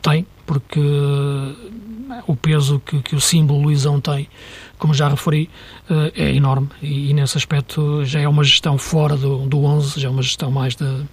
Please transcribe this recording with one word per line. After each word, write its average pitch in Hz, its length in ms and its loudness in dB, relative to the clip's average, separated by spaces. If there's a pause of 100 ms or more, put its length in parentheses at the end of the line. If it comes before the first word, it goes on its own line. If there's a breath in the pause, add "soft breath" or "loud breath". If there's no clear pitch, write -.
tem, 156 240 0 (180)
porque 147 360 -2 (1500)
o 147 100 0
peso 147 480 2
que, 143 160 -4
que - 160 -6
o 135 40 0
símbolo 147 420 2
Luizão 143 380 2
tem, 143 280 -4 (500 loud breath)
como 156 140 2
já 143 160 2
referi, 151 400 0 (400 loud breath)
eh, 156 260 2
é 143 200 0
enorme 135 340 2 (140)
e, 143 280 -4
e 147 40 4
nesse 143 240 0
aspecto 147 680 -2
já 143 160 -2
é 147 80 2
uma 147 160 4
gestão 139 320 2
fora 151 400 2
do, 135 300 -2
do 143 180 0
onze, 147 340 0
já 135 100 -2
é - 20 -2
uma 135 120 0
gestão 127 280 -4
mais 131 260 -2
de 151 80 -6 (280)